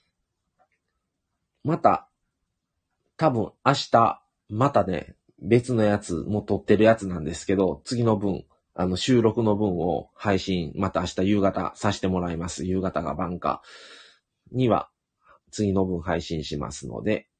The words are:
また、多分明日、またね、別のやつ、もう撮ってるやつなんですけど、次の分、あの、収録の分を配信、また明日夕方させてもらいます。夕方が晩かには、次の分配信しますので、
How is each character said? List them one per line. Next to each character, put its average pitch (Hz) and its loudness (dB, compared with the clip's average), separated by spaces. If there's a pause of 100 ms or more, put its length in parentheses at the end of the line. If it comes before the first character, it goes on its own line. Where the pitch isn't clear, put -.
(1600)
ま 165 0
た、 101 2 (1080)
多 160 4
分 117 0 (120)
明 135 4 (180)
日、 113 4 (260)
ま 110 0
た 104 4
ね、 90 -6 (240)
別 120 2
の 110 2
や 104 2
つ、 92 -6
も 101 -4
う - -8
撮 101 0
っ - -14
て 107 4
る 104 6
や 113 6
つ 101 -6
な 90 -6
ん 76 -8
で 76 -6
す - -12
け 98 0
ど、 90 0
次 120 -2
の 110 4
分、 98 -4 (280)
あ 90 -2
の、 92 -2
収 120 4
録 113 2
の 107 2
分 101 0
を 82 -4
配 98 0
信、 90 -4
ま 95 -2
た 85 -2
明 90 -2
日 - -6
夕 101 2
方 95 0
さ 101 -2
せ - -10
て 95 0
も 92 0
ら 87 -2
い 82 -6
ま 85 -6
す。 76 -8
夕 92 -2
方 90 -4
が 71 -4
晩 87 -6
か - -4 (920)
に 127 0
は、 98 0 (640)
次 104 0
の 95 2
分 90 -2
配 82 -2
信 80 -6
し 73 -8
ま 64 -8
す - -12
の 57 -10
で、 - -4 (100)